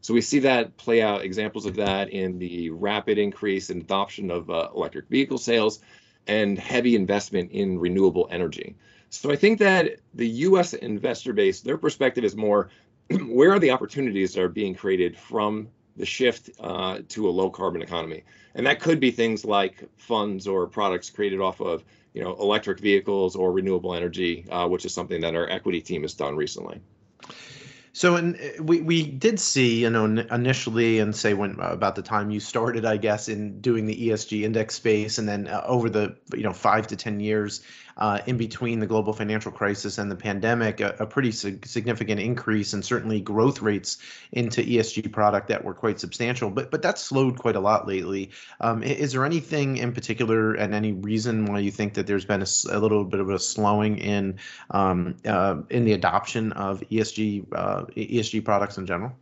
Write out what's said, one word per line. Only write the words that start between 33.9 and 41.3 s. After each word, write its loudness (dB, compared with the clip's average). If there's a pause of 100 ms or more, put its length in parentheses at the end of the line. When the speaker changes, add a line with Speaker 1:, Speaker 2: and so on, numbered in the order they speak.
Speaker 2:
E 2
S -2
G -2
index -2
space, 2
and -2
then, -2
uh, -6
over 2
the, 0 (160)
you -6
know, -2
five 4
to -8
ten -6
years, -2 (380)
uh, 0
in -2
between -4
the 0
global 2
financial -2
crisis -2
and -4
the -6
pandemic, 0
a, -2
a -2
pretty 0